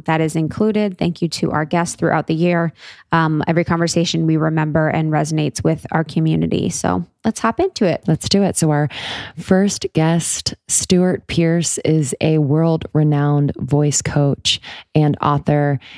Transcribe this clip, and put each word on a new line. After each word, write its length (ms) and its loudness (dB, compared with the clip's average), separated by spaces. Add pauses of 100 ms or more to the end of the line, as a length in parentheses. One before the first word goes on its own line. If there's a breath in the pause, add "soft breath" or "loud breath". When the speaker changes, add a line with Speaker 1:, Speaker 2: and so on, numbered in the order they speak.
Speaker 1:
that 120 2
is 160 -2
included. 640 -2
Thank 240 -4
you 60 0
to 240 -4
our 120 0
guests 320 -2
throughout 300 0
the 80 -2
year. 400 0 (380 loud breath)
Um, 340 2
every 180 2
conversation 640 0
we 100 2
remember 520 0
and 240 -2
resonates 520 -2
with 280 0
our 120 0
community. 680 0
So 360 -2 (180)
let's 160 -4
hop 200 -2
into 260 -2
it. 220 0
Speaker 2:
Let's 220 0
do 120 4
it. 160 0
So 140 2
our 180 2 (480 loud breath)
first 560 0
guest, 640 0 (120)
Stuart 600 0
Pierce, 520 0
is 400 0
a 200 2
world-renowned 1160 2
voice 440 0
coach 580 0 (360 loud breath)
and 260 2
author. 580 2 (180 loud breath)